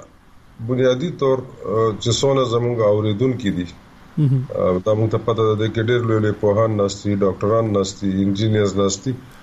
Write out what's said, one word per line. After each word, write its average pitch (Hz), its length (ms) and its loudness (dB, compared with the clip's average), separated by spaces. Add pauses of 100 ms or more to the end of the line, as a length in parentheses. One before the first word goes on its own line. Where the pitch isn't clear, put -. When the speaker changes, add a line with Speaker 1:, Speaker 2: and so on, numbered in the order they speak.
(680)
Speaker 1:
بنیادی 127 420 2
طور، 131 280 0
آ، - 320 -12 (320)
چې 120 100 0
څونه 135 320 2
زموږ 120 380 0
اوریدونکي 107 680 2
دي، 87 160 -2 (520)
Speaker 2:
مهم. 135 320 2
Speaker 1:
آ، - 80 -6 (280)
دا 107 80 2
موږ 107 180 0
ته 113 60 0
پته 110 380 0
ده، - 0 -
دې 107 160 -2
کې 113 100 -2
ډېر 120 200 0
لوی 113 180 0
لوی 107 120 0
پوهان 107 460 0
ناست 101 260 -2
دي، 104 120 0
ډاکټران 101 580 0
ناست 98 280 -2
دي، 98 220 0
انجینیرز 101 540 0
ناست 98 280 -2
دي. 135 80 -2 (300)